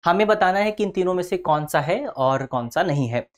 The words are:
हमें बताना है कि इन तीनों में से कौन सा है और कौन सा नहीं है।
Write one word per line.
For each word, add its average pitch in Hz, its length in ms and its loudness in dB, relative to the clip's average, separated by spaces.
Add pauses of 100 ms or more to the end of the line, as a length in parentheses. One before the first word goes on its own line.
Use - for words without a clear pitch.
हमें 190 220 4
बताना 202 320 2
है 214 120 2
कि 214 120 -4
इन 196 60 -2
तीनों 185 240 0
में 180 100 -2
से 185 140 -4
कौन 151 280 0
सा 151 140 0
है 190 280 -2
और 135 380 0
कौन 120 240 -6
सा 156 140 -2
नहीं 143 240 0
है। 120 200 -4 (100)